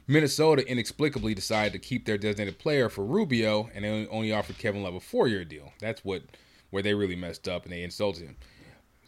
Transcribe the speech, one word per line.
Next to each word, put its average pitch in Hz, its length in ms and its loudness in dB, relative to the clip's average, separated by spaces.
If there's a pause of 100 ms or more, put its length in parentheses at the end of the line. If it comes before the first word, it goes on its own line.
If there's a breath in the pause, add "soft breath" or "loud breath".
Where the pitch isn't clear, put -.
Minnesota 151 640 4
inexplicably 120 640 0
decided 104 400 0
to 95 60 -8
keep - 260 -4
their 107 120 0
designated 104 420 -2
player 139 300 2
for 98 160 -4
Rubio, 113 680 2
and 101 120 -6
they 107 220 -2
only 110 260 -2
offered 104 240 -2
Kevin 101 260 -2
Love 90 120 -6
a 90 40 -10
four-year 117 460 0
deal. 73 340 -16
That's 107 240 -6
what, 92 200 -4 (480 soft breath)
where 95 120 0
they 104 100 4
really 98 220 0
messed 87 320 -8
up, 90 160 -4
and 90 80 -14
they 87 120 -8
insulted 95 400 -4
him. 69 120 -18 (720 soft breath)